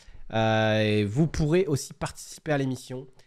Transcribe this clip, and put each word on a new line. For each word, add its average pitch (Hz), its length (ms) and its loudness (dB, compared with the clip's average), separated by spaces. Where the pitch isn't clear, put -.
euh, 110 760 4
vous 135 180 2
pourrez 165 400 2
aussi - 260 -2
participer - 600 -8
à 143 60 2
l'émission. 131 500 -4